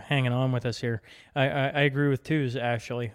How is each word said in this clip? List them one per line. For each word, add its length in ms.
hanging 260
on 200
with 140
us 120
here, 220
I, 140
I, 200
I 140
agree 280
with 120
Tooze, 320
actually. 600